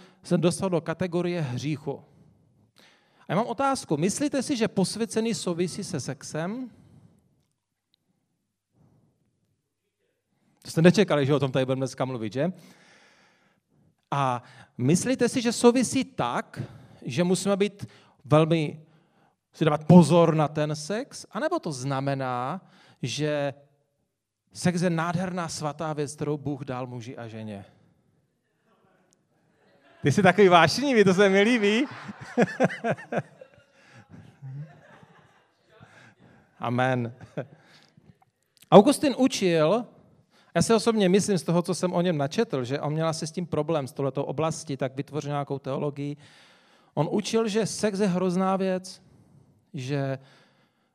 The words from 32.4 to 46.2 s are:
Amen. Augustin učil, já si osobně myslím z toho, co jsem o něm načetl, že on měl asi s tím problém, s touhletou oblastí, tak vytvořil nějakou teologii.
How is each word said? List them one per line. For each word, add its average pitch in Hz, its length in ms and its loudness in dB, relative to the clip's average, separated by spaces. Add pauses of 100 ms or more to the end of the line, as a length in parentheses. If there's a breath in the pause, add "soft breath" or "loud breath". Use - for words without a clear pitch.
Amen. 120 540 -2 (1600 soft breath)
Augustin 233 460 8
učil, 185 680 2 (720 soft breath)
já 170 60 4
si 226 120 4
osobně 220 360 2
myslím 196 280 2
z 151 60 -2
toho, 175 180 0
co 170 140 -4
jsem 180 180 -2
o 175 80 2
něm 175 160 0
načetl, 147 460 -2
že 131 160 -4
on 143 140 -4
měl 160 140 -2
asi 160 200 -4
s 156 40 -12
tím 180 140 -8
problém, 151 420 -2
s - 60 -16
touhletou 135 300 -4
oblastí, 156 540 -6
tak 127 180 -6
vytvořil 139 360 -8
nějakou 143 280 -6
teologii. 143 580 -8 (760 soft breath)